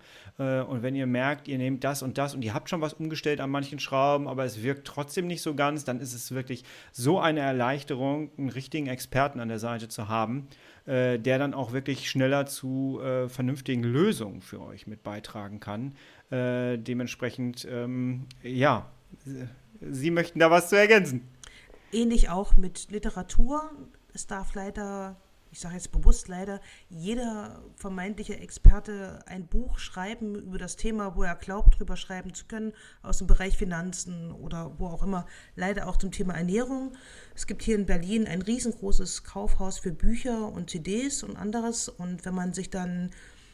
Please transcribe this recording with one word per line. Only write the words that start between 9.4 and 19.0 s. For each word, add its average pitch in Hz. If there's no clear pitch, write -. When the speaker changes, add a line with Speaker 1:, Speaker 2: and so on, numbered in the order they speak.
Speaker 1:
der 113
Seite 113
zu 113
haben, 113
äh, 127
der 127
dann 139
auch 127
wirklich 135
schneller 135
zu, 135
äh, 127
vernünftigen 127
Lösungen 120
für -
euch -
mit 107
beitragen 104
kann. 120
Äh, 123
dementsprechend, 123
ähm, 127
ja, 127